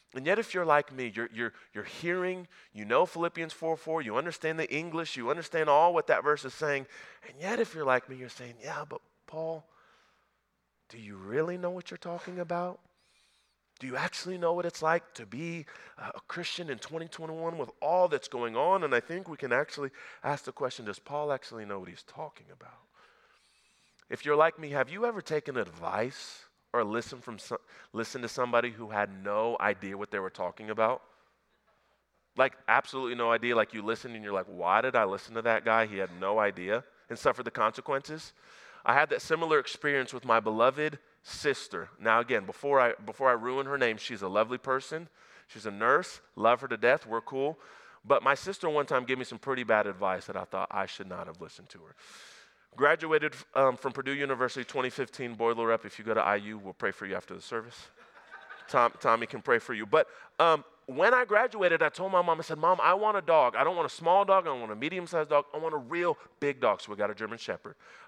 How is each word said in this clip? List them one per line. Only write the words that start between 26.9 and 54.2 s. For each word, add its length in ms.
from 140
so-, 220
listened 260
to 80
somebody 420
who 200
had 340
no 360
idea 360
what 140
they 80
were 100
talking 400
about? 320
Like, 220
absolutely 460
no 180
idea. 240
Like, 160
you 80
listen 340
and 80
you're 120
like, 120
"Why 360
did 120
I 100
listen 320
to 60
that 220
guy? 220
He 100
had 140
no 180
idea," 460
and 100
suffered 280
the 40
consequences. 840
I 100
had 160
that 120
similar 360
experience 540
with 120
my 160
beloved 580
sister. 680
Now, 200
again, 260
before 340
I, 140
before 240
I 60
ruin 320
her 100
name, 220
she's 240
a 60
lovely 280
person. 500
She's 180
a 40
nurse. 520
Love 280
her 60
to 100
death. 260
We're 160
cool. 380
But 160
my 120
sister 360
one 160
time 180
gave 140
me 80
some 120
pretty 260
bad 220
advice 380
that 140
I 60
thought 260
I 160
should 220
not 180
have 160
listened 260
to 120
her. 140
Graduated, 600
um, 220
from 160
Purdue 220
University 500